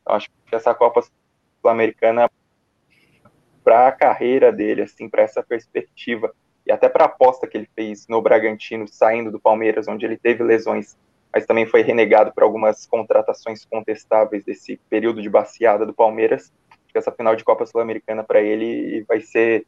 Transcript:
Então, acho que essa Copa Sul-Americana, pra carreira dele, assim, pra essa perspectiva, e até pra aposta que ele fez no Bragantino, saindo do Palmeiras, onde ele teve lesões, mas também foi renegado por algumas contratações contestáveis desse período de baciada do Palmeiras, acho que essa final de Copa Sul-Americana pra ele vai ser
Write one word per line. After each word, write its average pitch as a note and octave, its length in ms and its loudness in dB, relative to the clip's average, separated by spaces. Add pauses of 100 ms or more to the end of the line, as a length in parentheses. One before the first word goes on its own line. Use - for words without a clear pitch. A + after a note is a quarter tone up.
Então, - 140 -2
acho - 140 -8 (160)
que - 100 -8
essa A#2 200 0
Copa A#2+ 260 2 (600)
Sul-Americana, A2+ 680 0 (1300)
pra B2 280 6
carreira B2+ 600 2
dele, G#2+ 320 -4
assim, A2 260 -14
pra G#2+ 140 2
essa A2+ 180 -4
perspectiva, A#2 920 -8 (320)
e - 80 -4
até - 160 2
pra - 180 4
aposta B2+ 420 0
que - 100 -12
ele G#2+ 180 -10
fez G#2+ 320 -10
no A2+ 140 -2
Bragantino, A2 680 0
saindo A2+ 440 0
do G#2 80 -12
Palmeiras, A2 480 0
onde A2 180 -8
ele A2+ 120 -6
teve A#2 260 -2
lesões, G#2+ 520 -2 (380)
mas G#2+ 140 -2
também A2+ 180 2
foi A2+ 160 4
renegado A2 500 2
por - 120 2
algumas G#2+ 420 0
contratações A2 800 -4
contestáveis G#2+ 760 -4
desse - 440 -14
período A2 340 -4
de G#2 80 -10
baciada G#2+ 540 0
do G#2+ 100 -8
Palmeiras, A2+ 600 -2 (160)
acho - 220 -20
que A2+ 60 -4
essa A2 140 -4
final A2+ 240 -2
de A2+ 80 -12
Copa A2+ 220 0
Sul-Americana A2 580 -6
pra G#2+ 180 0
ele A2+ 680 -4
vai A2 140 -2
ser A2+ 460 -2